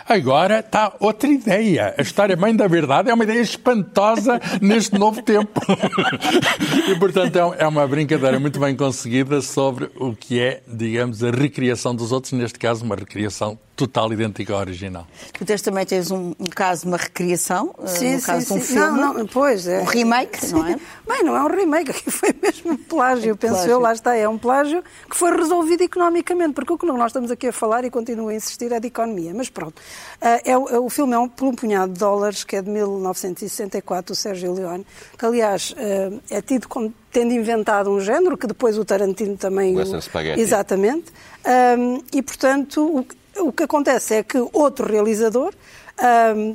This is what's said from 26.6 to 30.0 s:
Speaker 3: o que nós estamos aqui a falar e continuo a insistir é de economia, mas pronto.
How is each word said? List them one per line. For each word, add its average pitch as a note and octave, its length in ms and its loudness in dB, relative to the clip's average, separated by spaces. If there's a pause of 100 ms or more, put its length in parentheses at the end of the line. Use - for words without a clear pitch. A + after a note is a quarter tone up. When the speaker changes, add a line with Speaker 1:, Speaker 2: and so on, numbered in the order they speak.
Speaker 3:
o D#4 40 -4
que - 80 -4
nós B3 220 0
estamos A#3+ 240 -4
aqui B3 160 -4
a A3+ 60 -2
falar A#3 320 0
e B3 40 -4
continuo A3+ 380 -4
a G#3+ 60 -4
insistir A3 400 -6
é A#3 80 -2
de B3 60 -6
economia, G#3 460 -4
mas B3 160 -6
pronto. D#3+ 320 -12 (400)